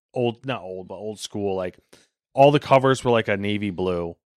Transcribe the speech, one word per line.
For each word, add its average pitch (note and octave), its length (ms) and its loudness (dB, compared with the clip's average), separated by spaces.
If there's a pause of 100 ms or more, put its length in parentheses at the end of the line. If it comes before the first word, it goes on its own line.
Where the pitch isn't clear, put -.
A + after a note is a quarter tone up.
(120)
old, A#2+ 320 -4
not B2 160 -8
old, F#2 280 -14
but F#2+ 80 -14
old G#2 240 -12
school, G2+ 340 -4
like, F2+ 240 -6 (560)
all C#3 160 8
the C#3+ 100 2
covers C3+ 440 2
were, B2+ 60 0
like, A2+ 180 2
a G#2 80 0
navy G#2 340 -2
blue. F2 460 -4 (200)